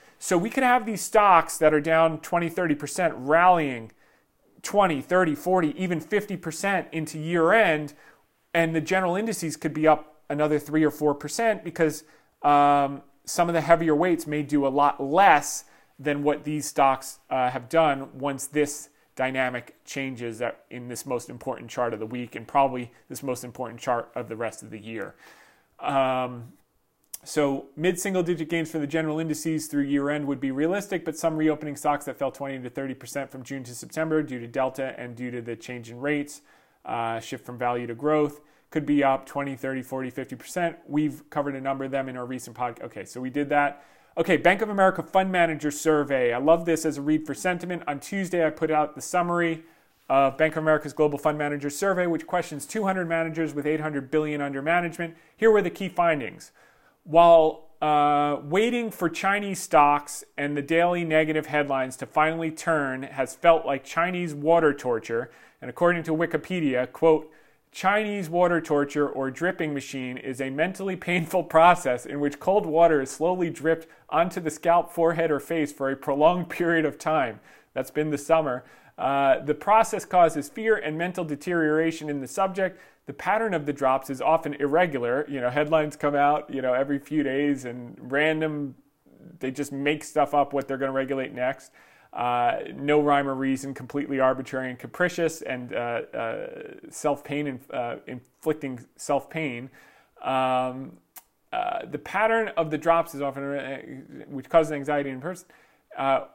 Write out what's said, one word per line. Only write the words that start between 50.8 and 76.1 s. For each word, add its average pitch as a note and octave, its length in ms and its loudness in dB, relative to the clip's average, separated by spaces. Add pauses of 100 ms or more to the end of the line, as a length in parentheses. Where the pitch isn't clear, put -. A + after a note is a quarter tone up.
Global D3 260 2
Fund D3+ 180 0
Manager D3 340 -4
Survey, F3+ 360 0
which D#3+ 200 -2
questions D#3+ 400 -4
two A3 180 -4
hundred F#3+ 240 -2
managers D#3+ 460 -2
with C#3+ 120 -4
eight D3+ 140 0
hundred C#3+ 300 -6
billion D3+ 320 0
under C#3 180 -4
management. E3 560 -2 (200)
Here A3 140 6
were G#3 120 6
the F3+ 80 -2
key F#3+ 180 -8
findings. D#3+ 640 0 (500)
While, E3 640 8 (180)
uh, D3 640 2
waiting A3+ 460 0
for E3+ 200 -2
Chinese G3 500 -2
stocks C#3+ 640 4 (140)
and C#3+ 180 -2
the C#3+ 60 -2
daily E3+ 420 2
negative D#3 420 2
headlines C#3 500 -2
to C3 100 -10
finally D#3+ 440 0
turn C#3+ 520 -2
has C#3 320 -6
felt E3 320 6
like C3+ 180 -2
Chinese F3 480 -2
water D#3 400 4
torture, A#2+ 580 -4 (300)
and B2+ 80 -12
according F3 360 2
to D#3+ 80 -2
Wikipedia, D#3 800 -2
quote, D#3+ 400 2 (420)
"Chinese G3+ 580 -2
water F3 300 2
torture D3 460 0
or C3 240 -4
dripping E3 440 -4
machine C3 420 -8
is B2+ 240 -10
a C3+ 80 -4
mentally F#3 480 -4
painful F3 460 -2
process D#3+ 640 4
in C#3+ 140 -6
which D3 200 -2
cold F#3+ 240 2
water D#3+ 380 4
is C3 80 -6
slowly F3 400 -2
dripped D#3+ 360 -2 (220)
onto F3 320 0
the D#3+ 100 -4
scalp, E3+ 400 2
forehead, E3 400 0
or D3+ 100 0
face D#3+ 320 -2
for C3+ 180 -4
a C3+ 60 -4
prolonged D#3 520 2